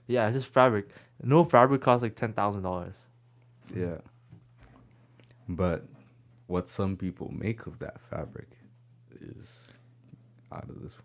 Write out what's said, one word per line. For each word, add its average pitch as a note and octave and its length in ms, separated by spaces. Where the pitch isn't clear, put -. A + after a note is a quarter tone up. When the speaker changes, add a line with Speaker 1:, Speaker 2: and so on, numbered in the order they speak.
Speaker 1:
Yeah, A#2+ 200
it's A#2+ 100
just C3 100
fabric. B2 420
No D3+ 240
fabric C3 360
costs, B2 220
like, A2 120
ten A2 180
thousand G2+ 300
dollars. F#2 340
Speaker 2:
Yeah. F2 240
But F2 380
what F2+ 220
some G2 280
people - 360
make A2+ 320
of - 140
that - 200
fabric - 400
is - 280
out - 180
of - 120
this - 240